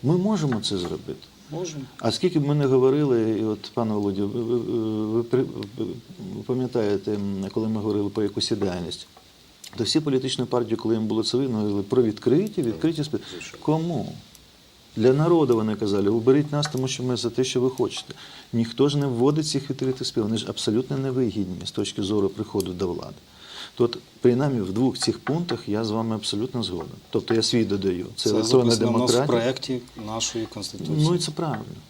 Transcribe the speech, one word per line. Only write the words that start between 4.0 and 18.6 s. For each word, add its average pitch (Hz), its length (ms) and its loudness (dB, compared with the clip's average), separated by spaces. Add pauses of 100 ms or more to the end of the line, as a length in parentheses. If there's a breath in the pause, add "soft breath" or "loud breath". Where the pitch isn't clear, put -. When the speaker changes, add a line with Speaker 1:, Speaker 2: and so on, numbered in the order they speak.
Speaker 1:
ви, 117 160 -4
ви, 120 140 0
ви, 110 480 -2
ви 113 180 0
при-, 123 220 0 (920)
ви 107 100 -10
пам'ятаєте, 113 680 -2
м, 98 400 -4
коли 110 140 0
ми 110 140 -2
говорили 101 280 0
про 104 140 -2
якусь 101 280 -2
ідеальність, 90 560 -4 (680)
то 117 60 -2
всі 156 160 2
політичні 131 460 -2
партії, 117 300 0
коли 113 200 0
їм 110 120 -2
було 107 160 0
це 120 140 0
видно, 131 200 0
говорили 104 260 0
про 123 200 2
відкриті, 123 540 2
відкриті 147 460 0
спи-, 120 160 -4 (120)
Speaker 3:
Звичайно. - 300 -14
Speaker 1:
Кому? 160 520 -2 (840)
Для 120 180 6
народу 156 420 4
вони 110 200 2
казали: 101 340 2
«Уберіть 131 420 4
нас, 147 200 0
тому 131 160 -2
що 127 160 -4
ми 127 140 0
за 117 120 -2
те, 131 140 0
що 127 180 0
ви 127 80 4
хочете». - 440 -4 (400 loud breath)
Ніхто 117 360 2